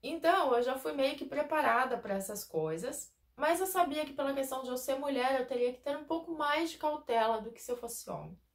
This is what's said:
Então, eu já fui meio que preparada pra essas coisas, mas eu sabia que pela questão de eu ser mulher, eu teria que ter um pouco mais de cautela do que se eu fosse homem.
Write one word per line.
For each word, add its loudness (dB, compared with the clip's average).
Então, 4
eu 4
já 0
fui -4
meio 2
que -8
preparada 2
pra -4
essas -6
coisas, -4
mas 2
eu 2
sabia 2
que -12
pela 0
questão -2
de -6
eu -2
ser -2
mulher, 2
eu 0
teria 0
que -12
ter -2
um -8
pouco -4
mais 0
de -12
cautela 2
do -8
que -18
se -10
eu -2
fosse -10
homem. -8